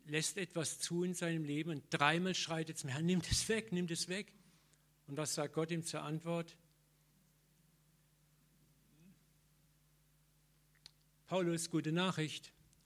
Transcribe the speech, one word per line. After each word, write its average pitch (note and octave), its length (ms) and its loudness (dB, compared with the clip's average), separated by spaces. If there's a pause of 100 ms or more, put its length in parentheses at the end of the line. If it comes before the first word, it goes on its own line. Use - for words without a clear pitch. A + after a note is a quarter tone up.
lässt D#3 320 0
etwas E3+ 420 -2
zu F3 240 0
in F#3 80 0
seinem E3 320 0
Leben D3+ 260 -2
und D3+ 200 -4
dreimal E3 440 4
schreit D#3+ 360 -2
er D#3 40 -8
zum - 140 -6
Herrn, C#3+ 160 0
„Nimm F3+ 160 6
das - 300 0
weg, A3 220 0
nimm F3+ 140 0
das E3 220 -4
weg.“ G3 240 -6 (720)
Und C#3 120 -6
was D3+ 160 0
sagt D3 180 0
Gott D#3+ 180 0
ihm E3+ 140 -2
zur D3+ 180 -6
Antwort? E3 540 -2 (4000)
„Paulus, E3+ 420 2
gute D#3 240 0
Nachricht, E3 600 0 (320)